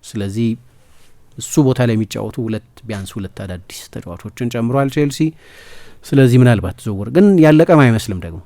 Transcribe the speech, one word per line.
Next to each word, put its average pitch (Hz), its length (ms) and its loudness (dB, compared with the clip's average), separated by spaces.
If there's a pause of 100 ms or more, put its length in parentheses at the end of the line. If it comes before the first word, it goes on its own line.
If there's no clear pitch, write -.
ስለዚህ 104 440 -6 (880)
እሱ - 240 -10
ቦታ 131 200 0
ላይ 117 120 2
የሚጫወቱ 107 460 -6
ሁለት፣ 110 280 -8 (140)
ቢያንስ 101 300 -12
ሁለት 98 280 -12
አዳዲስ 95 400 -14 (100)
ተጫዋቾችን 107 600 -10
ጨምሯል 120 400 -2
ቼልሲ። 143 300 -2 (840)
ስለዚህ 127 340 4
ምናልባት 110 420 2
ዝውውር 101 300 -8
ግን 180 160 4 (120)
ያለቀም 156 420 6
አይመስልም 110 400 2
ደግሞ፣ 85 260 -12